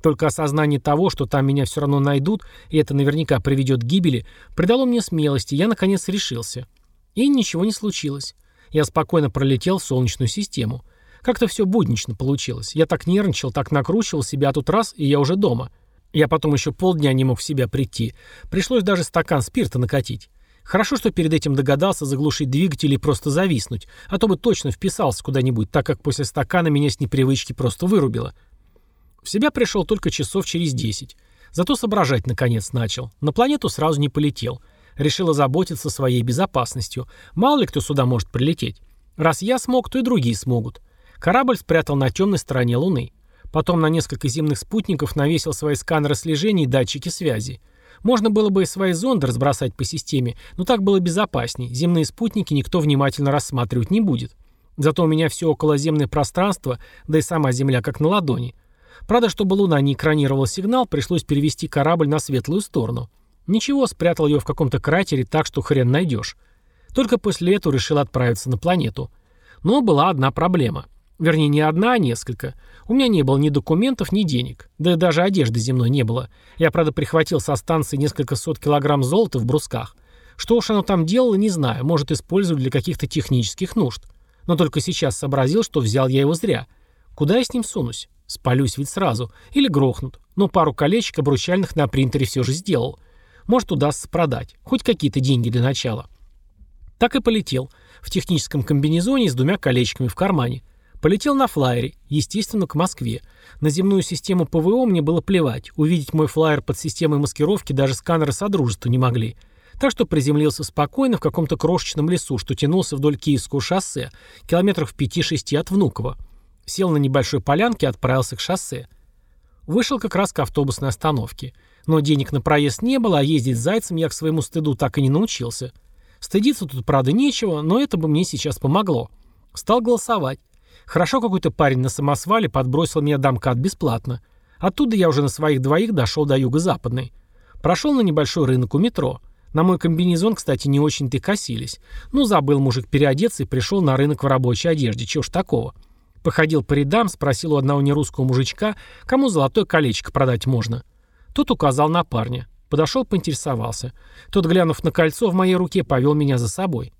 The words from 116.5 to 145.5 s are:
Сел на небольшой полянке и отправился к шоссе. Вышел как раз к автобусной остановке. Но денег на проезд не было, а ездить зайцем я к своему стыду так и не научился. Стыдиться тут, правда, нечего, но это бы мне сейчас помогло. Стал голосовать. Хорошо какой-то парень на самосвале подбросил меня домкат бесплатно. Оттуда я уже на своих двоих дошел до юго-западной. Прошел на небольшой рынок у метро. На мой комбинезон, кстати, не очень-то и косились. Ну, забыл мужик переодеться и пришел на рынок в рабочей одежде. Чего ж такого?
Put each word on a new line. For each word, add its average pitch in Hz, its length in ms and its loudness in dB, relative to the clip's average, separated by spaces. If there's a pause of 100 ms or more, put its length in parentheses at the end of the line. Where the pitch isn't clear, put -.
Сел 185 240 -2
на 156 80 2
небольшой 139 440 0
полянке 190 440 0
и 135 40 0
отправился 127 460 -2
к - 40 -16
шоссе. - 480 -6 (800)
Вышел 226 320 0
как 202 160 -6
раз 196 160 0
к - 80 -6
автобусной 135 500 -2
остановке. 135 640 -4 (340)
Но 156 120 4
денег 143 320 0
на 139 100 0
проезд 147 400 2
не 262 180 0
было, 196 200 2
а 139 40 4
ездить 131 340 0
зайцем 175 400 -2
я 160 120 0
к - 40 -8
своему 156 280 -2
стыду 151 340 -2
так 139 220 -2
и 143 40 2
не 135 80 4
научился. 135 640 -2 (460)
Стыдиться 208 480 0
тут, 131 180 -8
правда, 135 260 2
нечего, 214 500 0
но 185 200 2
это 254 160 -2
бы 160 100 0
мне 156 160 2
сейчас - 360 -4
помогло. 156 500 0 (440)
Стал 233 280 0
голосовать. 214 580 0 (460)
Хорошо 180 340 0
какой-то 190 320 0
парень 135 280 2
на 131 100 0
самосвале 165 580 0
подбросил 139 540 0
меня 147 160 2
домкат 135 400 0
бесплатно. 123 640 -2 (380)
Оттуда 220 360 0
я 180 140 4
уже 143 140 2
на 135 60 0
своих 151 320 0
двоих 175 320 2
дошел 143 320 0
до 135 120 2
юго-западной. 131 720 -2 (520)
Прошел 226 300 2
на 254 80 4
небольшой 156 440 2
рынок 127 300 0
у - 20 4
метро. 151 420 0 (340)
На 160 100 2
мой 180 160 4
комбинезон, 175 560 2
кстати, - 320 -2
не 139 120 4
очень-то 143 380 0
и - 20 0
косились. 123 600 -4 (320)
Ну, 277 140 2
забыл 147 340 2
мужик 131 280 0
переодеться 147 560 2
и - 40 -4
пришел 185 340 -2
на 135 160 2
рынок 143 260 0
в 139 40 0
рабочей 127 420 2
одежде. 123 360 -2
Чего 151 180 -4
ж - 60 -8
такого? 127 440 -2 (500)